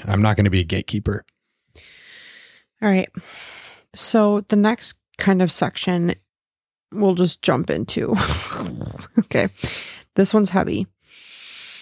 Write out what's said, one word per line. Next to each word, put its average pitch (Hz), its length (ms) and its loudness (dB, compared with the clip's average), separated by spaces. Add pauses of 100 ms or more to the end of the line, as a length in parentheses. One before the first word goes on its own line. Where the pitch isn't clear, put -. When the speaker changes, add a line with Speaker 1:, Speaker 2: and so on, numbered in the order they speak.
Speaker 1:
I'm 101 160 2
not 107 160 4
gonna 101 120 4
be 92 120 2
a 85 40 -4
gatekeeper. 98 600 -4 (1600)
Speaker 2:
All 220 60 0
right. 190 220 2 (840)
So 208 540 2
the - 80 0
next 214 420 2 (200)
kind 190 240 2
of 175 100 2
section 175 640 -2 (800)
we'll 196 220 2
just 175 260 0
jump 143 280 0
into. - 500 -2
<laughs> - 60 -2 (920)
Okay. - 300 0 (680)
This 196 180 4
one's 214 180 4
heavy. 190 360 -2 (960)